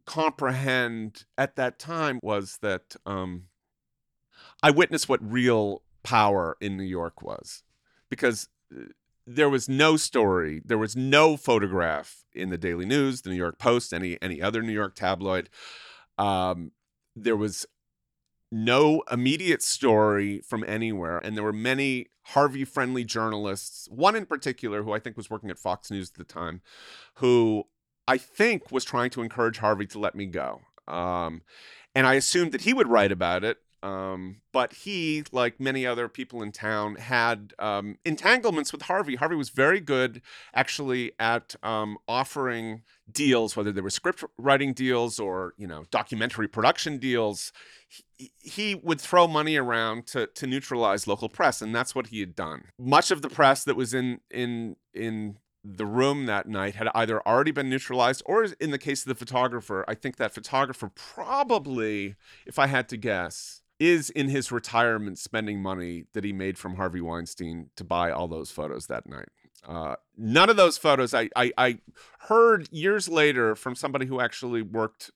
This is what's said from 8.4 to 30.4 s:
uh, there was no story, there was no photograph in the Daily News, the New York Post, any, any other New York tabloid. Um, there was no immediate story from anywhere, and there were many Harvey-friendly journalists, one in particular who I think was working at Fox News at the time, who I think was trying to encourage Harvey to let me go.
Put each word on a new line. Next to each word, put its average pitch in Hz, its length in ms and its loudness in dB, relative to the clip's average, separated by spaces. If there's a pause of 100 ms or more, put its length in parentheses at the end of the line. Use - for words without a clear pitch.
uh, 64 140 -16 (460)
there 143 180 2
was 131 200 0
no 151 260 6
story, 92 680 2
there 113 140 0
was 107 160 -4
no 143 420 6
photograph 92 960 0
in 92 160 -6
the 90 80 -4
Daily 87 280 -4
News, 135 360 0
the 92 80 -12
New 92 60 -4
York 87 240 -4
Post, 120 340 2
any, 87 300 -4
any 85 180 -6
other 110 220 -2
New 113 100 -4
York 104 220 -4
tabloid. 92 560 -2 (680)
Um, 92 540 0 (440)
there 113 220 0
was 104 300 -4 (840)
no 131 600 4
immediate 127 500 0
story 107 760 2
from 110 260 -6
anywhere, 101 540 -4
and 107 180 -6
there 104 60 -4
were 107 100 -2
many 127 540 -2 (160)
Harvey-friendly 131 800 0
journalists, 107 880 -4
one 170 240 4
in 214 100 -4
particular 123 560 -4
who 107 120 -4
I 104 40 -2
think 110 180 -8
was 110 140 -14
working 107 220 -10
at 85 80 -10
Fox - 320 -6
News 95 180 -6
at - 80 -20
the 87 60 -16
time, 82 380 -10 (540)
who 117 500 4 (420)
I 131 100 4
think 208 540 -2
was 127 120 -2
trying 123 280 -2
to 127 100 -8
encourage 117 380 0
Harvey 104 280 2
to 104 120 -14
let 104 160 -2
me 101 100 -6
go. 76 360 -6 (260)